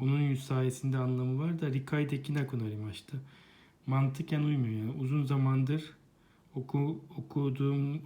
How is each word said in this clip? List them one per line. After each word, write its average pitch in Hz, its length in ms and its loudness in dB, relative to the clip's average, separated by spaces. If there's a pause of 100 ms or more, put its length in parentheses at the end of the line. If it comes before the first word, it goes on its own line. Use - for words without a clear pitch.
onun 139 180 4
yüz 139 240 2
sayesinde 131 540 0
anlamı 127 440 0
var 165 180 -2
da 147 120 0
rikai 143 380 0
dekinaku 135 480 -2
narimashita. 107 580 -6 (720)
Mantıken 135 560 2
uymuyor 135 320 2
yani. 110 260 -2
Uzun 139 240 0
zamandır 135 720 2 (600)
oku-, 143 460 -2 (180)
okuduğum, 139 880 0